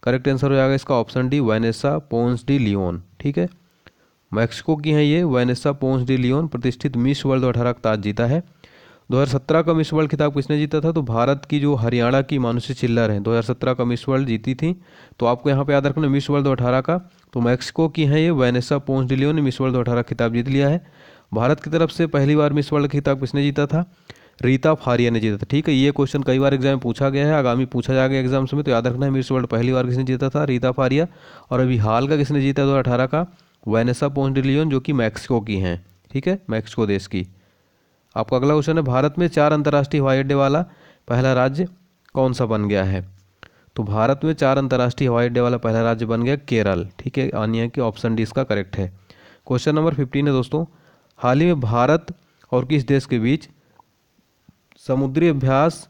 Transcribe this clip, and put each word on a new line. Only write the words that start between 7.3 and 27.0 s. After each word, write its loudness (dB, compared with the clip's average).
दो 2
अठारह 0
का -6
ताज 0
जीता -2
है। 0
दो 0
हज़ार 2
सत्रह 2
का 2
मिस 0
वर्ल्ड 2
खिताब 0
किसने -2
जीता 0
था? 0
तो 0
भारत 0
की -2
जो 2
हरियाणा 2
की -2
मानुषी -2
चिल्लर 0
हैं, -2
दो -2
हज़ार 0
सत्रह -2
का -2
मिस -4
वर्ल्ड 0
जीती -2
थी। -4
तो 0
आपको 0
यहाँ 0
पे 0
याद 2
रखना 0
मिस 0
वर्ल्ड 2
दो 2
अठारह 0
का, 0
तो -2
मेक्सिको 0
की 0
हैं 4
ये, 2
वैनेसा 2
पोंस -2
डी 2
लियोन 2
ने 0
मिस -2
वर्ल्ड 0
दो 2
अठारह 0
खिताब -2
जीत -2
लिया 2
है। 0
भारत 2
की -12
तरफ 0
से -2
पहली 2
बार 2
मिस -2
वर्ल्ड 0
खिताब -2
किसने -2
जीता 0
था? 0
रीता 2
फारिया 0
ने 0
जीता 0
था। -8
ठीक 0
है, 2
ये 4
क्वेश्चन -2
कई 0
बार 2
एग्जाम 0
में -2
पूछा -2